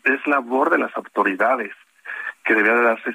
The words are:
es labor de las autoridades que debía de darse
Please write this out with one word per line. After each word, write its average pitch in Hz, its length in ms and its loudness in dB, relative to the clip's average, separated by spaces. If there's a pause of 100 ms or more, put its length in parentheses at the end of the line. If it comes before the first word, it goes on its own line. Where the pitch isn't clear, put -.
es 135 220 -2
labor 139 420 0
de 165 100 2
las 120 180 -4
autoridades 104 760 -2 (720)
que 113 100 2
debía 107 200 4
de 120 80 4
darse 117 320 0